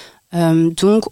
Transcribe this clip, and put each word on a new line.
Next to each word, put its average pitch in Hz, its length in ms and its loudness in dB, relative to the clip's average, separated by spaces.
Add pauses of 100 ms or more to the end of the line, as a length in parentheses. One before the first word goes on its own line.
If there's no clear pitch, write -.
(340)
Euh, 165 380 0
donc, 202 400 0